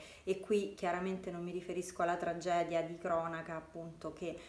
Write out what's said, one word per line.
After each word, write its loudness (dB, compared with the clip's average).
E 2
qui 2
chiaramente 0
non -4
mi -4
riferisco -2
alla 6
tragedia 2
di -4
cronaca, 0
appunto, -8
che -4